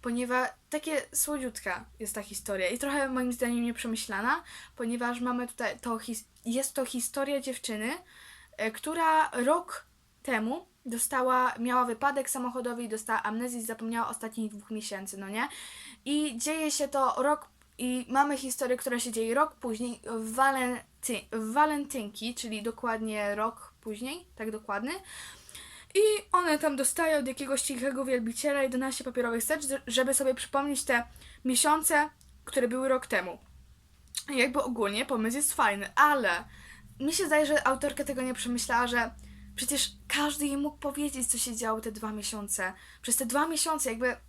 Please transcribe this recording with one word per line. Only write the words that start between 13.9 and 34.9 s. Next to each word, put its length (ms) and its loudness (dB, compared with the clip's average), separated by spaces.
ostatnich 420 -6
dwóch 200 -16
miesięcy, 480 -8
no 100 -10
nie? 200 -2
I 340 0
dzieje 320 -2
się 180 0
to 340 2
rok, 260 2
i 300 -2
mamy 280 2
historię, 400 0
która 240 -2
się 120 -4
dzieje 220 0
rok 200 4
później 460 -4
w 160 -6
Walenty-, 1000 2
w 200 -4
walentynki, 840 0
czyli 280 -6
dokładnie 720 -2
rok 460 -4
później, 460 -8
tak 140 -6
dokładny. 400 -4
I 60 8
one 260 4
tam 180 2
dostają 420 2
od 80 0
jakiegoś 360 -2
cichego 420 -2
wielbiciela 580 0
jedenaście 420 -2
papierowych 400 0
serc, 240 0
żeby 280 2
sobie 200 4
przypomnieć 500 -2
te 200 2
miesiące, 680 4
które 240 2
były 200 0
rok 180 2
temu. 320 0
Jakby 280 4
ogólnie 440 0